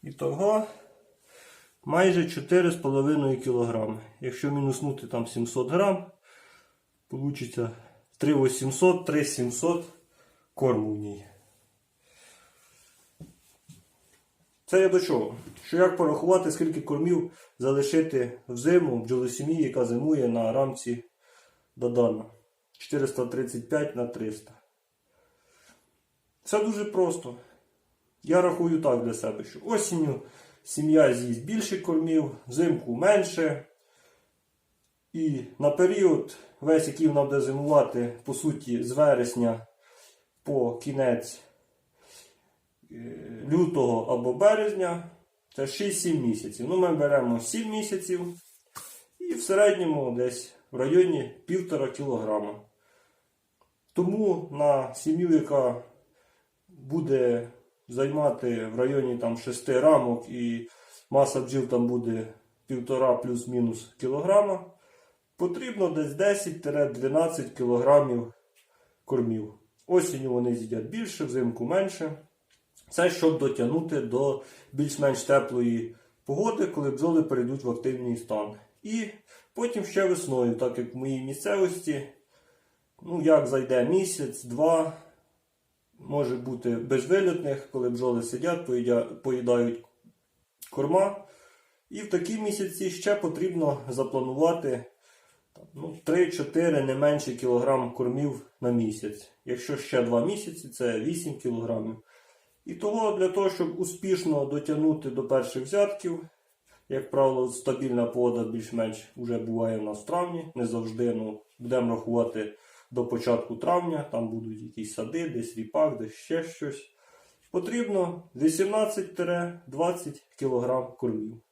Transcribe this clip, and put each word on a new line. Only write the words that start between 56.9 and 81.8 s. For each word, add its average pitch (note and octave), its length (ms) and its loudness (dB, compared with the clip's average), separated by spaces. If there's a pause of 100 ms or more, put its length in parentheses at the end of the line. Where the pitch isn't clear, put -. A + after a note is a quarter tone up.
займати B2+ 800 0
в A2 120 -8
районі B2+ 400 0
там A#2 200 -2
шести B2+ 420 0
рамок B2+ 480 4
і A#2 400 -6 (420)
маса C#3 300 2
бджіл B2 260 -2
там A#2+ 200 2
буде A2+ 480 -4 (320)
півтора B2+ 500 0
плюс-мінус A#2+ 840 -4
кілограма, F#3 640 2 (720)
потрібно G3+ 520 -2
десь D3 260 -2
десять G3 480 0
тире C#3+ 240 2
дванадцять C3+ 640 0
кілограмів B2 840 4 (720)
кормів. A2+ 500 -2 (320)
Осінню C3+ 460 0
вони B2 220 2
з'їдять A2+ 300 -6
більше, A3 400 -6
взимку A#2+ 400 -2
менше. E3+ 540 -2 (720)
Це F3 200 4
щоб D#3+ 280 2
дотягнути C#3+ 640 0
до C3 420 0 (300)
більш-менш C#3 500 0
теплої B2 720 0 (280)
погоди, F#3 420 0
коли C#3+ 240 -2
бджоли D#3 320 2
перейдуть C3 420 -2
в B2 60 -2
активний B2 460 -4
стан. G#2+ 380 -6 (280)
І A3 240 -4 (480)
потім A3+ 300 -4
ще F#3+ 240 0
весною, C3 460 0
так B2 240 -2
як A#2+ 160 -6
в - 20 -10
моїй C3 280 -4
місцевості, D#3+ 840 -2 (920)